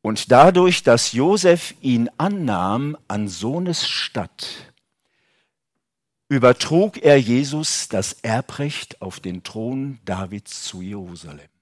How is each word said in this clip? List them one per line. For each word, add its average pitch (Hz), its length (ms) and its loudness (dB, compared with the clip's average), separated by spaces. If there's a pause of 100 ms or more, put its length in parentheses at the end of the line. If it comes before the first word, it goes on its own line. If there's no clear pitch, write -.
Und 110 320 -2
dadurch, 180 500 6
dass 120 300 2
Josef 175 680 2
ihn 120 280 0 (100)
annahm 143 800 -2 (120)
an 104 200 -6
Sohnes 139 600 -6
Statt, - 840 -10 (1600)
übertrug 143 760 2
er 143 180 8
Jesus 139 680 -2
das - 340 -4
Erbrecht - 800 -6
auf 95 180 -14
den 90 240 -12
Thron 131 640 -8
Davids 95 580 -10
zu 92 160 -14
Jerusalem. 87 680 -16 (140)